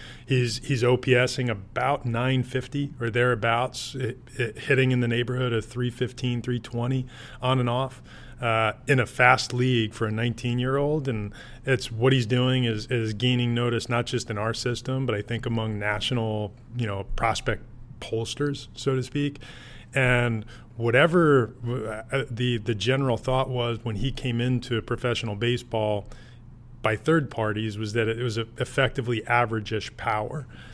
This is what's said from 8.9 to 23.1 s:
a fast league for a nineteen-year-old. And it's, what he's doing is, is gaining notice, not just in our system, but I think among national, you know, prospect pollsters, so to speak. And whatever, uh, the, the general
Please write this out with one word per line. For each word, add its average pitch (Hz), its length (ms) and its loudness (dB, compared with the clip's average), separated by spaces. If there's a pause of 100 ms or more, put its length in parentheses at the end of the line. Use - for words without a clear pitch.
a 113 60 2
fast 127 480 6
league 123 400 2
for 117 120 0
a 107 40 0
nineteen-year-old. 127 1000 0
And 107 240 -4 (320)
it's, 131 260 0
what 120 220 4
he's 123 140 4
doing 127 380 2
is, 110 240 -2
is 113 260 0
gaining 120 400 2
notice, 120 340 0
not 120 160 2
just 120 240 -4
in 110 80 -4
our 110 160 0
system, 131 540 -2
but 110 80 0
I 104 80 -2
think 113 240 -6
among 110 320 -2
national, 107 760 -2 (240)
you 120 100 -2
know, 98 180 -4 (120)
prospect 113 460 0 (380)
pollsters, 131 760 -4
so 135 220 0
to 131 60 0
speak. 143 360 -2 (560)
And 123 500 4 (320)
whatever, 135 800 6 (580)
uh, 135 180 0
the, 123 280 0
the 110 160 -2
general 123 420 2